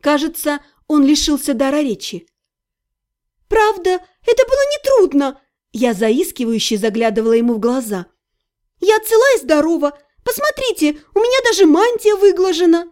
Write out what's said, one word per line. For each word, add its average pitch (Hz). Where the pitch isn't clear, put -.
Кажется, 294
он 294
лишился 285
дара 269
речи. 208
«Правда, 415
это 494
было 554
нетрудно», 359
я 233
заискивающе 226
заглядывала 220
ему 233
в 214
глаза. 220
«Я 427
цела 453
и -
здорова! 294
Посмотрите, 494
у 392
меня 494
даже 403
мантия 427
выглажена». 359